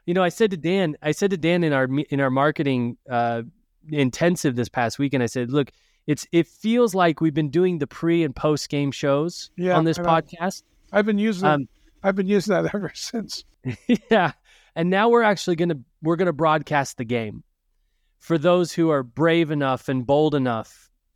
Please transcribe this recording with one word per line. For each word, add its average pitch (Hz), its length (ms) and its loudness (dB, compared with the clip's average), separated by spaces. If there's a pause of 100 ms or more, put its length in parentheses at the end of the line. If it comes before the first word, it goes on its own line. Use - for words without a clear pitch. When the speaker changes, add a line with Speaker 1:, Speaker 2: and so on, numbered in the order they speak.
Speaker 1:
You 175 80 -2
know, 185 80 2
I 175 80 2
said 220 220 0
to 190 40 -6
Dan, 165 460 0
I 151 100 0
said 196 180 0
to 190 60 -2
Dan 170 260 2
in 156 120 2
our 131 120 2
me-, 135 240 -2
in 139 100 0
our 135 100 2
marketing, 135 640 0 (120)
uh, 117 340 -2 (480)
intensive 147 640 0
this 120 140 -2
past 117 280 -2
weekend, 139 240 0
I 117 40 0
said, 120 260 -6
"Look, 143 180 0 (360)
it's, 151 260 -4
it 170 160 2
feels 226 460 0
like 175 260 2
we've 160 140 2
been 151 160 -2
doing 180 280 0
the 139 80 -2
pre 170 380 0
and 135 100 -4
post 151 360 -2
game 143 220 -2
shows 147 640 -2
Speaker 2:
Yeah, 180 200 0
Speaker 1:
on 160 80 4
this 165 140 0
Speaker 2:
I 175 40 -6
know. 175 60 0
Speaker 1:
podcast." 170 540 -2 (280)
Speaker 2:
I've 202 160 2
been 208 120 0
using, 196 280 0
Speaker 1:
Um, 147 220 0 (340)
Speaker 2:
I've 196 140 0
been 196 100 -2
using 202 280 2
that 165 200 0
<laughs> - 0 -
ever 196 200 -4
since. - 500 -10 (200)
Speaker 1:
<laughs> 123 120 -6 (340)
Yeah. 180 220 4 (420)
And 170 160 -2
now 208 200 2
we're 233 120 4
actually 180 340 0
gonna, 165 220 0 (240)
we're 165 140 0
gonna 175 160 0
broadcast 151 640 0
the 127 80 -8
game 113 400 -6 (760)
for 165 180 -2
those 175 340 2
who 165 160 2
are 143 140 2
brave 160 480 0
enough 139 400 -2
and 131 160 -2
bold 147 280 2
enough 123 560 -4 (260)